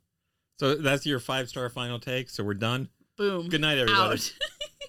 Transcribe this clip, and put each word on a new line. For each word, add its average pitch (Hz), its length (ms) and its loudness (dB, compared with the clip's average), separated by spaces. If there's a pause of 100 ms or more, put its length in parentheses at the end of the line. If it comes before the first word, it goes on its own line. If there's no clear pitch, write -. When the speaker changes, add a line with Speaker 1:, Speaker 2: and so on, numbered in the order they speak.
(580)
Speaker 1:
So 139 160 2
that's 143 320 2
your 143 140 0
five-star 127 500 -4
final 120 300 -6
take. 127 320 -6
So - 120 -6
we're 101 120 0
done. 117 340 0 (260)
Speaker 2:
Boom. 190 320 0
Speaker 1:
Good 160 140 0
night, 151 160 2
everybody. 160 360 4
Speaker 2:
Out. - 200 -4 (560)